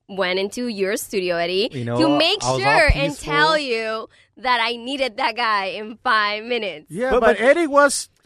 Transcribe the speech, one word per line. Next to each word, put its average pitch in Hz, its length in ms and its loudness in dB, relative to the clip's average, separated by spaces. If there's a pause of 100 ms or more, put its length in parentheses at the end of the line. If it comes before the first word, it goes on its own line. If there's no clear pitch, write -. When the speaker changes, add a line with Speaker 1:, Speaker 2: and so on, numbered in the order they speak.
Speaker 1:
went 185 300 -2
into 208 280 -4
your 202 300 -2
studio, 180 400 -4
Eddie, 185 340 -2
Speaker 2:
You 120 140 -8
know, 117 140 -2
Speaker 1:
to 160 180 4
make 349 260 0
Speaker 2:
I 123 100 0
was - 0 -
all - 60 0
Speaker 1:
sure 330 340 4
and 277 200 -2
Speaker 2:
peaceful. 294 200 -8
Speaker 1:
tell 311 240 4
you 226 520 -4 (280)
that 247 240 0
I 233 140 -2
needed 247 420 -4
that 233 180 -2
guy 220 300 0
in 214 380 -8
five 214 400 0
minutes. 214 460 -6
Speaker 3:
Yeah, 240 220 -4
Speaker 2:
But, 233 100 4
Speaker 3:
but 226 160 4
Speaker 2:
but 208 80 -4
Speaker 3:
Eddie 311 220 4
was 285 420 2 (160)